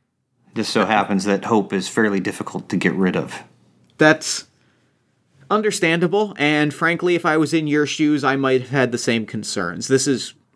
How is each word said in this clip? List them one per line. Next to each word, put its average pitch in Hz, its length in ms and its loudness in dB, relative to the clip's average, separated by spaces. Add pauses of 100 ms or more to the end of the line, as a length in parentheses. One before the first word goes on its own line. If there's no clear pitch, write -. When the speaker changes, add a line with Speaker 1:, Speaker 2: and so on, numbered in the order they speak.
(500)
Speaker 1:
It - 60 -12
just 110 160 -4
so 107 120 2
happens 98 400 2
that 98 220 0
hope 104 260 0
is 95 160 -4
fairly 104 320 0
difficult - 480 -8
to - 80 -2
get 85 160 2
rid 90 240 0
of. - 260 -6 (540)
Speaker 2:
That's - 480 2 (1080)
understandable, 196 880 0
and 151 360 0
frankly, 170 400 0
if 170 100 -2
I 156 140 2
was 151 160 0
in 160 120 0
your 147 200 2
shoes, 151 360 0
I 135 140 2
might 131 240 2
have 117 100 -12
had 123 220 2
the 120 60 -4
same 113 280 0
concerns. 101 600 -6
This 131 180 4
is 131 280 -2 (220)